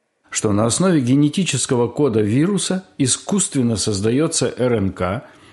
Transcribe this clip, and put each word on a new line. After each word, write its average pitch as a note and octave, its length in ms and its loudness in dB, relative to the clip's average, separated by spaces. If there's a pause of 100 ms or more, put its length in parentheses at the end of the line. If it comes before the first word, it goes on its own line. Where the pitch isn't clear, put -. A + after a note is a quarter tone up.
(300)
что - 240 -2
на G#2 120 2
основе E3+ 360 2
генетического C3+ 880 0
кода A#2 320 0
вируса F3 640 0 (120)
искусственно C3 800 0
создается A#2 800 0
Р B2 200 0
Н G2 180 0
К, F#2 320 -4 (280)